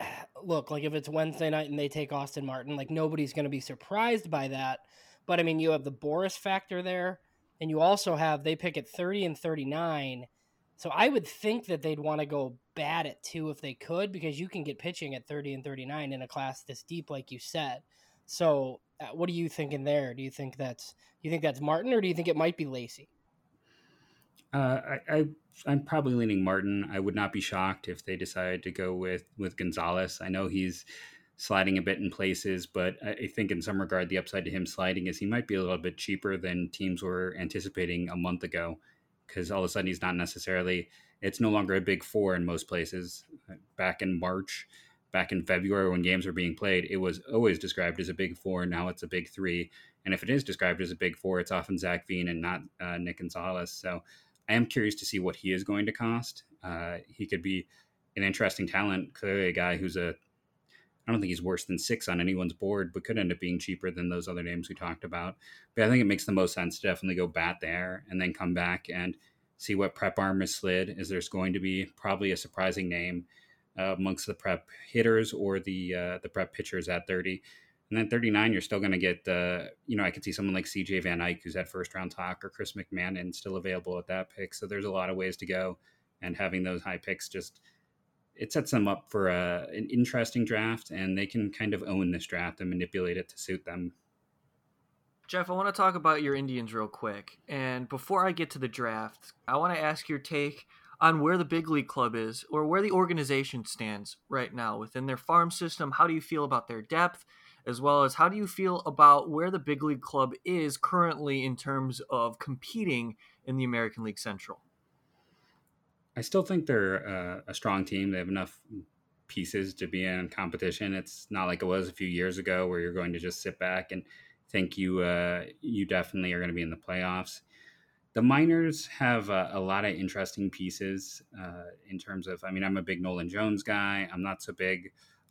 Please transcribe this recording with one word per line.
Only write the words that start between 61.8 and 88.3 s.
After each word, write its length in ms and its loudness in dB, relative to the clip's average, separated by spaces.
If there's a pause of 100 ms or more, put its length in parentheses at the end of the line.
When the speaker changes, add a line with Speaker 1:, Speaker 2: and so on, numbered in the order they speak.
Speaker 2:
six 280 -2
on 120 2
anyone's 320 0
board, 400 -2
but 100 -6
could 160 -2
end 140 2
up 80 -8
being 180 -2
cheaper 320 -6
than 180 -4
those 200 -4
other 160 -6
names 240 -6
we 80 -12
talked 260 -8
about. 320 -6 (400)
But 80 4
I 60 8
think 120 8
it 60 6
makes 200 2
the 60 0
most 220 4
sense 240 -2
to 80 -4
definitely 300 0
go 100 2
bat 340 0
there 480 -4
and 120 -2
then 120 2
come 220 -2
back 340 0
and 280 -4 (400)
see 180 -4
what 220 2
prep 200 -2
arm 260 2
is 120 -2
slid. 420 0
Is 120 -6
there's 200 -4
going 260 0
to 60 -2
be 260 -2 (100)
probably 340 0
a 60 2
surprising 520 -2
name, 360 -2 (520)
uh, 220 0
amongst 300 -2
the 60 -2
prep 340 -2 (200)
hitters 440 4
or 260 0
the, 340 -4
uh, 300 -2
the 60 -10
prep 240 -2
pitchers 360 -6
at 200 -2
thirty. 340 -2 (460)
And 80 -2
then 140 2
thirty-nine, 400 6
you're 120 2
still 180 -2
gonna 180 2
get, 300 2
uh, 380 0 (200)
you 100 -2
know, 60 2
I 80 2
could 140 -8
see 80 -4
someone 240 0
like 100 -2
C 160 -4
J 160 -2
Van 220 0
Eyck, 240 -2
who's 100 -8
had 140 -4
first 260 -8
round 160 -6
talk, 340 -8
or 60 -10
Chris 220 -8
McMahon 600 -6
still 220 -8
available 420 -4
at 120 -8
that 200 -4
pick. 260 -12
So 120 -10
there's 200 -4
a 40 -4
lot 180 0
of 60 -2
ways 220 -2
to 100 -12
go, 320 -2 (420)
and 160 -6
having 280 0
those 180 -2
high 160 -6
picks 300 -6
just, 320 -10 (720)